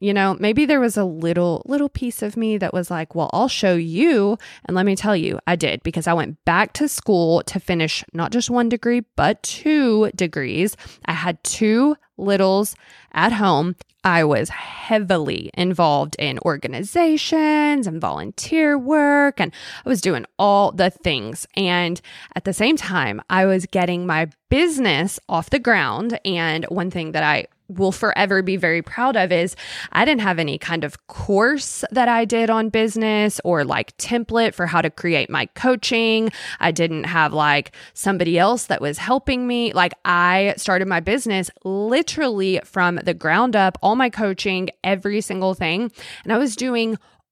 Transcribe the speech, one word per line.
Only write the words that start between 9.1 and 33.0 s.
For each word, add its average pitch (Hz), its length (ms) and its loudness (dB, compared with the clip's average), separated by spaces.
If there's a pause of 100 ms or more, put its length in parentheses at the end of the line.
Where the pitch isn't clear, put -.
but 190 280 0
two 247 720 2
degrees. 165 600 -2 (300)
I 165 80 -2
had 165 320 -4
two 240 500 2 (220)
littles 196 580 2 (380)
at 180 180 2
home. 180 460 2 (240)
I 170 220 4
was 143 240 2
heavily 170 1080 -2
involved 156 640 0
in 135 280 -4
organizations 294 1400 0
and 165 140 -4
volunteer 285 800 0
work, 285 640 2
and 170 100 -2 (340)
I - 40 -2
was 247 100 2
doing 160 260 -2 (120)
all 202 340 4
the 180 180 2
things. 135 560 -4 (120)
And 175 420 0 (340)
at 185 120 -6
the 185 80 -2
same 269 240 2
time, 139 520 -4
I 190 160 4
was 190 200 2
getting 180 420 -2
my 160 220 0 (180)
business 254 800 2
off 165 220 -2
the 269 100 2
ground. 196 640 0
And 165 460 -2
one 180 220 -4
thing 160 200 -6
that 156 120 -2
I 147 240 0 (220)
will 190 220 0
forever 196 500 0
be 190 160 -2
very 165 240 0
proud 247 340 -2
of 190 160 2
is 170 240 0 (360)
I 202 120 4
didn't 269 180 2
have 185 180 0
any 151 180 -2
kind 165 260 -4
of - 240 -10
course 233 840 0
that 240 180 2
I 233 160 2
did 226 240 0
on 220 200 0
business 214 760 0